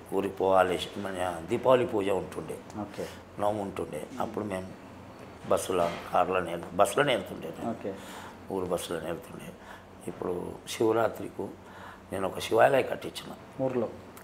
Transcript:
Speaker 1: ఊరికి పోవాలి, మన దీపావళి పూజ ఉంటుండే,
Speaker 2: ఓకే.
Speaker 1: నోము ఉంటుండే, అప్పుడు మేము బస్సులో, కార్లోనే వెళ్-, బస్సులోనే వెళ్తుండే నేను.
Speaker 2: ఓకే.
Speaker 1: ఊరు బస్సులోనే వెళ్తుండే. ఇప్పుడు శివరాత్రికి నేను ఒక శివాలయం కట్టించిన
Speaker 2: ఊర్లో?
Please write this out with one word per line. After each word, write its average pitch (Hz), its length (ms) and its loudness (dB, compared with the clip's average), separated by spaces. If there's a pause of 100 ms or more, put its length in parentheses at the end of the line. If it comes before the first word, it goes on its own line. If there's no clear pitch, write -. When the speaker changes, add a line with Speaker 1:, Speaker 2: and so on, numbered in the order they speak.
(160)
Speaker 1:
ఊరికి 98 200 0
పోవాలి, 92 440 6 (180)
మన 92 520 -2
దీపావళి 120 360 6
పూజ 101 240 2
ఉంటుండే, 87 480 -2 (220)
Speaker 2:
ఓకే. 104 280 -8 (320)
Speaker 1:
నోము 104 220 2
ఉంటుండే, 80 460 -4 (120)
అప్పుడు 101 260 -2
మేము 95 220 -4 (840)
బస్సులో, 90 400 4 (240)
కార్లోనే 90 380 4
వెళ్-, 87 240 -6
బస్సులోనే 123 400 6
వెళ్తుండే - 440 -6
నేను. 117 120 -2
Speaker 2:
ఓకే. 101 240 -6 (560)
Speaker 1:
ఊరు 92 140 0
బస్సులోనే 85 400 -2
వెళ్తుండే. - 460 -8 (560)
ఇప్పుడు 87 440 -4 (180)
శివరాత్రికి 110 800 2 (640)
నేను 95 160 0
ఒక - 120 -4
శివాలయం 123 520 6
కట్టించిన - 420 -8 (320)
Speaker 2:
ఊర్లో? 123 240 0 (340)